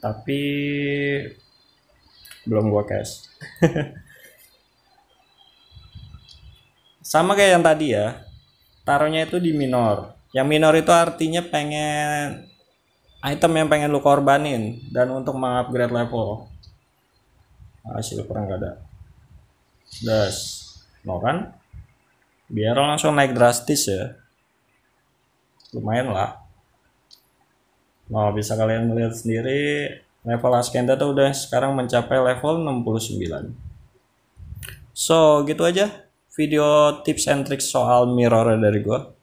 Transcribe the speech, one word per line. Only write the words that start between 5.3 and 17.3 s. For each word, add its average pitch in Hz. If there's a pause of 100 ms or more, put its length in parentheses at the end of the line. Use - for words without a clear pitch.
Sama 170
kayak 202
yang 170
tadi 151
ya, 107 (640)
taruhnya 151
itu 175
di 165
minor. 123 (240)
Yang 131
minor 156
itu 160
artinya 170
pengen 147 (800)
item 156
yang 160
pengen 147
lu 143
korbanin 139
dan 123
untuk 131
mengupgrade 123
level. 117 (1300)